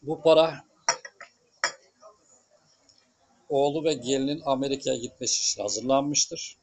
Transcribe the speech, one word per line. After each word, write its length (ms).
Bu 200
para 420
oğlu 340
ve 100
gelinin 520
Amerika'ya 520
gitmesi 440
için 200
hazırlanmıştır. 1000